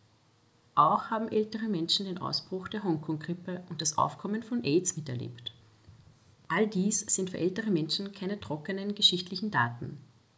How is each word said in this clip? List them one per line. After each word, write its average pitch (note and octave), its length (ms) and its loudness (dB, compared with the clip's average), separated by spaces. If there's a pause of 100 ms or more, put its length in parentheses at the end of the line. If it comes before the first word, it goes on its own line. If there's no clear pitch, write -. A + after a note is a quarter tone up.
(720)
Auch E3+ 380 6
haben A3+ 160 -2
ältere G#3+ 400 0
Menschen F#3 400 0
den F3+ 100 -4
Ausbruch F#3 500 -4
der G#3 160 -6
Hongkong-Grippe F3 840 -2
und D3+ 100 -10
das D#3 200 0
Aufkommen - 420 -2
von A#3+ 220 -4
aids F3 340 2
miterlebt. B2 560 -8 (920)
All F#3+ 180 2
dies G#3 360 4
sind - 280 2
für F#3 80 -6
ältere F#3 320 0
Menschen F#3 420 0
keine G3+ 280 -6
trockenen G3 560 -6
geschichtlichen G3+ 560 0
Daten. B2 480 0 (380)